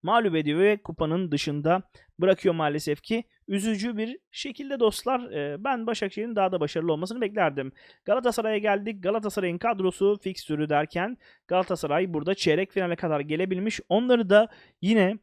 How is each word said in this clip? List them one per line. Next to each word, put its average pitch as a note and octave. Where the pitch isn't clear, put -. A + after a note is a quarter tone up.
mağlup G3+
ediyor D3+
ve G3+
kupanın E3
dışında D3
bırakıyor F#3
maalesef D3+
ki. A3+
Üzücü G#3
bir A3+
şekilde C#4
dostlar, B3
e, C#3+
ben A#3+
Başakşehir'in A3
daha F#3+
da F3
başarılı D#3+
olmasını F#3
beklerdim. D#3+
Galatasaray'a A3
geldik. G#3
Galatasaray'ın F#3+
kadrosu, G3+
fikstürü D3+
derken E3+
Galatasaray F3
burada D#3
çeyrek F3
finale F3
kadar D#3
gelebilmiş. F#3
Onları A#3
da G#3+
yine G#3